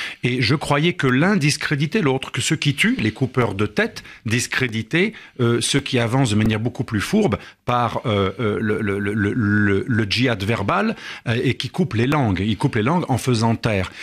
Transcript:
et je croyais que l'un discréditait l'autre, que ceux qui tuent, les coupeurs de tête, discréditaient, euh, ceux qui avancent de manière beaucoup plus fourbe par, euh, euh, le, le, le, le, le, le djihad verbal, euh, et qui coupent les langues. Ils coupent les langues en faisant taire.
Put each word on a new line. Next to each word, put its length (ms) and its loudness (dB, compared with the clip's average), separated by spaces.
et 180 0
je 140 2
croyais 380 0
que 120 -2
l'un 300 4
discréditait 640 0
l'autre, 300 0
que 100 -4
ceux 140 0
qui 180 0
tuent, 260 0
les 120 0
coupeurs 420 0
de 140 0
tête, 360 -2
discréditaient, 880 -2
euh, 220 2
ceux 200 0
qui 180 -2
avancent 160 0
de 200 2
manière 260 2
beaucoup 240 -4
plus 160 -2
fourbe 340 2
par, 400 0
euh, 340 2
euh, 220 0
le, 180 0
le, 200 -2
le, 140 -2
le, 200 0
le, 520 2
le 200 0
djihad 360 0
verbal, 540 0
euh, 160 0
et 120 0
qui 120 -6
coupent 280 -2
les 120 2
langues. 320 2
Ils 160 0
coupent 200 0
les 80 2
langues 260 0
en 80 2
faisant 400 2
taire. 340 0